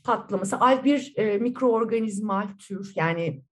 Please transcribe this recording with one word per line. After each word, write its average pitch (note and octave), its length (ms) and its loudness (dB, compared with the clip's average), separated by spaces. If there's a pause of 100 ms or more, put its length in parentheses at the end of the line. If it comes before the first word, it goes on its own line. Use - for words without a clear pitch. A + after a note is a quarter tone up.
patlaması, G#3 560 -2
alg C4 240 4
bir, C#4 340 2
e, G#3 200 0
mikroorganizmal A3+ 1080 0 (200)
tür, G3 280 -10
yani E3 560 -2